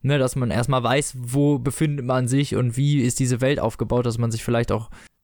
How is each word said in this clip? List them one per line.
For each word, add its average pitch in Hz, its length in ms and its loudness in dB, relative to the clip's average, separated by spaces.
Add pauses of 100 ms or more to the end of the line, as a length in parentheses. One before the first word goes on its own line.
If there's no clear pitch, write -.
ne, 143 160 2
dass 131 180 0
man 120 140 0
erstmal 123 320 0
weiß, 131 360 0
wo 139 400 2
befindet 143 460 -2
man 127 240 2
sich 135 280 0
und 120 200 0
wie 143 260 2
ist 123 180 0
diese 123 200 0
Welt 135 200 2
aufgebaut, 120 460 -2
dass 117 120 -2
man 117 140 0
sich 113 120 -6
vielleicht 117 280 0
auch 110 180 -4 (340)